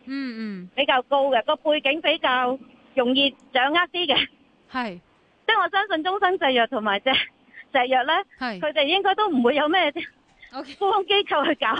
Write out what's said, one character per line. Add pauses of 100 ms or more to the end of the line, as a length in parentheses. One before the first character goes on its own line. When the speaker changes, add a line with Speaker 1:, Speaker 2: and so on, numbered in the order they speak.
Speaker 1:
嗯，
嗯。
Speaker 2:
比
較
高
嘅，
個
背
景
比
較 (360)
容
易 (200)
掌
握
啲
嘅。 (440)
Speaker 1:
係。 (480)
Speaker 2:
即
係
我
相
信
中
生
製
藥
同
埋
隻， (640)
石
藥
呢， (240)
Speaker 1:
係。
Speaker 2:
佢
哋
應
該
都
唔
會
有
咩 (600)
Speaker 1:
OK。
Speaker 2:
官
方
機 (100)
構
去
搞 (120)